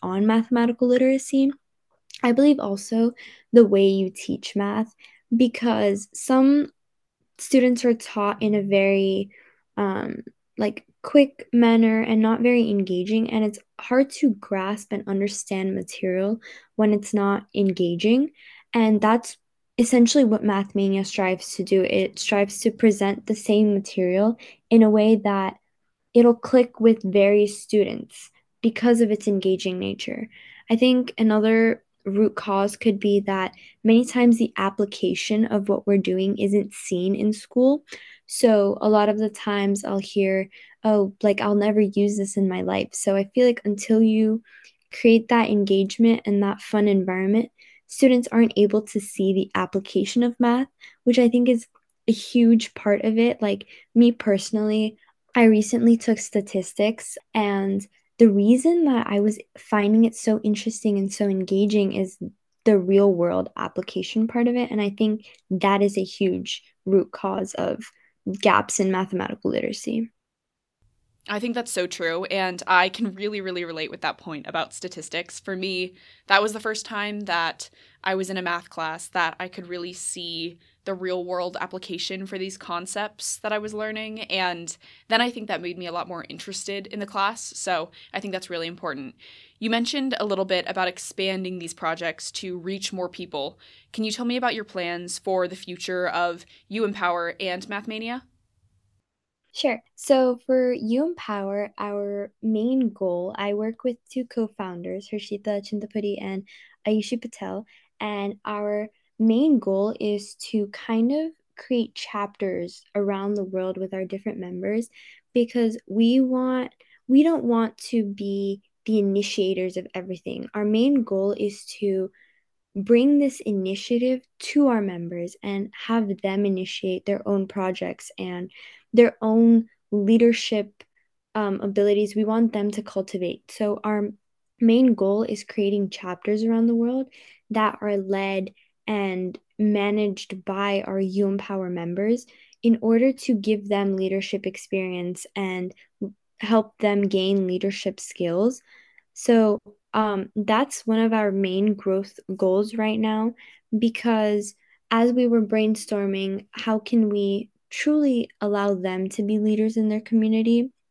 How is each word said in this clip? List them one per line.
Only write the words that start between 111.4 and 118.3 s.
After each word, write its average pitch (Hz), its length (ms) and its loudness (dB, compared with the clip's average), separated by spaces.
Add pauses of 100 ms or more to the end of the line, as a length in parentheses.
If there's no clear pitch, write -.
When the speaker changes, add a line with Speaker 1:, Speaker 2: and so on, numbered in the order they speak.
Speaker 1:
create - 400 -4
chapters 190 880 -8 (100)
around 202 400 -2
the 202 80 -4
world 185 360 -6
with 190 140 -8
our 190 120 -6
different 196 340 -8
members, 190 500 -6 (460)
because 233 420 0 (120)
we 226 320 2
want, 254 500 -2 (380)
we 269 160 6
don't 330 180 2
want 226 360 0
to 226 260 -2
be 196 560 -6 (260)